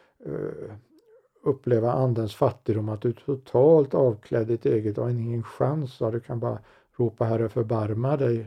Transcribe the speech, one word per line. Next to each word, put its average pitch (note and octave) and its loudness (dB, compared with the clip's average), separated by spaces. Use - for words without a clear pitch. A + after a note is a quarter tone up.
eh, - -8
uppleva A#2+ 0
andens A#2 0
fattigdom, G#2+ -2
att G#2+ -8
du A#2+ 0
är A#2 -2
totalt C#3+ 2
avklädd A#2 2
ditt A#2 -2
eget A2 0
och A#2+ -2
har A#2+ -2
ingen A#2 -4
chans, C3+ -4
och A2+ 0
du A#2 -6
kan A#2+ -8
bara A2+ -4
ropa: A#2 0
"Herre, A2+ 0
förbarma A#2 0
dig", A#2 0